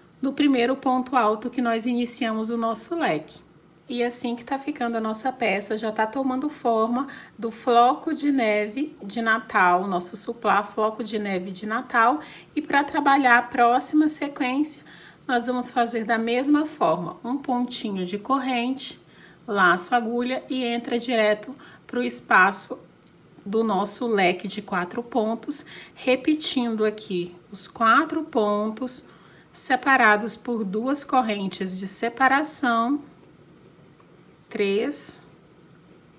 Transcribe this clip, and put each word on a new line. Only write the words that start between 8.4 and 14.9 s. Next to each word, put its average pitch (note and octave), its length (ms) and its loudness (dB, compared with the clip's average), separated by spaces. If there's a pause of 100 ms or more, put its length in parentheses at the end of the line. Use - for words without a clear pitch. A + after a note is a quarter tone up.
de G3+ 180 -6
Natal, G3+ 640 4
nosso F#3 300 -2
suplá G#3 480 0
floco G#3+ 400 -2
de G#3+ 160 -6
neve G3 320 -4
de F#3 140 -12
Natal. A#3+ 560 2 (340)
E D4+ 60 -2
pra C#4+ 240 2
trabalhar C#4 520 4
a B3 40 4
próxima B3 680 4
sequência, C#4+ 840 -4 (380)